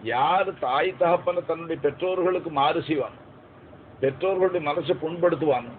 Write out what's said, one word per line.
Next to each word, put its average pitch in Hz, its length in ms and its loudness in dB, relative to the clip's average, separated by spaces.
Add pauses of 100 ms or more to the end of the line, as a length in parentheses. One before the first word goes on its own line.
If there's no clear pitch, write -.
(120)
யார் 180 400 2 (140)
தாய் 151 260 2 (100)
தகப்பனை 175 480 2
தன்னுடைய 165 360 -4
பெற்றோர்களுக்கு 175 760 0
மாறு 151 300 2
செய்வான், 131 280 -2 (840)
பெற்றோர்களுடைய 185 680 2
மனசை 160 340 0
புண்படுத்துவான் 160 640 0 (120)